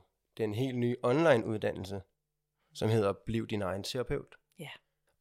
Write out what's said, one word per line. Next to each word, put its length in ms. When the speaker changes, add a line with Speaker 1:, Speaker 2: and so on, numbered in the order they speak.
Speaker 1:
den 180
helt 240
nye 240
online-uddannelse, 1000
som 140
hedder 240
Bliv 200
din 160
egen 200
terapeut. 520
Speaker 2:
Ja. 100